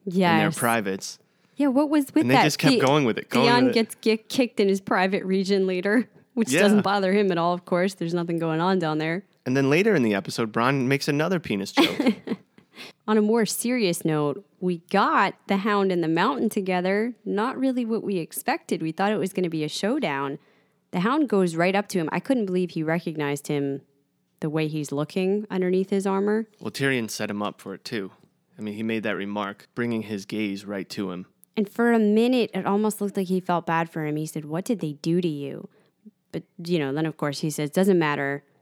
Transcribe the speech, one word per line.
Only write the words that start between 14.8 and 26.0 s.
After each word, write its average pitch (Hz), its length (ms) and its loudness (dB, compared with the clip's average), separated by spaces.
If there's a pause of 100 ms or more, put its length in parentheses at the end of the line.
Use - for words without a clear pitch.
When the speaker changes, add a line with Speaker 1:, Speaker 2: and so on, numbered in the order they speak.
Speaker 2:
got 220 460 2 (120)
the 196 100 2
Hound 196 360 2
and 175 100 2
the 160 60 0
Mountain 214 400 2
together. 196 640 -2 (100)
Not 208 340 -2
really 254 280 0
what 220 180 -2
we 196 140 -2
expected. 175 640 -4
We 160 100 -4
thought 202 220 0
it 208 40 -2
was 185 140 -2
gonna 185 180 -2
be 160 140 -4
a 151 60 -4
showdown. 151 720 -4 (520)
The 180 100 -2
Hound 254 280 2
goes 185 260 2
right 180 200 2
up 202 140 0
to 190 100 -2
him. 160 120 -2
I 170 80 -2
couldn't 233 280 0
believe 180 240 -2
he 160 120 -4
recognized 151 640 -4
him 139 340 -2 (600)
the 160 80 -4
way 156 180 -2
he's 151 240 -4
looking 190 580 -2
underneath 185 400 0
his 196 160 0